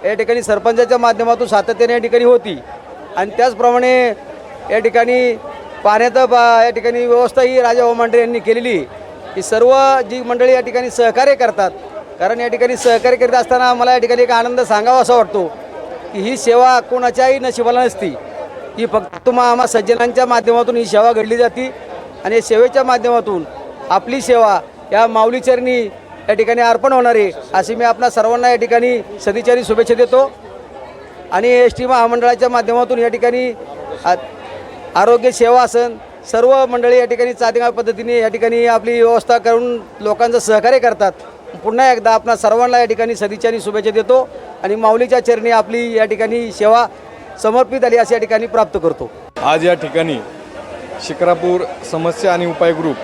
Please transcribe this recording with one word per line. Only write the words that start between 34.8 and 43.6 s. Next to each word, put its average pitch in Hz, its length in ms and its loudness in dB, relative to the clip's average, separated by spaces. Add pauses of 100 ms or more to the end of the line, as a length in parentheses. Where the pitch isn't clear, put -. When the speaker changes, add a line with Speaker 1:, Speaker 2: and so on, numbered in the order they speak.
Speaker 1:
आरोग्य 233 360 2
सेवा 240 300 4
असन, 240 320 0 (380)
सर्व 262 340 4
मंडळी 247 320 2
या 247 80 2
ठिकाणी 240 280 -2
चांगल्या 240 360 0
पद्धतीने 233 500 -4
या 220 80 0
ठिकाणी 233 380 0
आपली 233 360 0
व्यवस्था 233 360 2
करून 233 420 0 (200)
लोकांचं 220 400 0
सहकार्य 220 400 2
करतात. 208 320 0 (520)
पुन्हा 254 280 2
एकदा 226 200 2
आपणा 226 240 0
सर्वांना 240 440 2
या 240 60 4
ठिकाणी 226 300 -2
सदिच्छा 208 320 -4
आणि 226 140 -2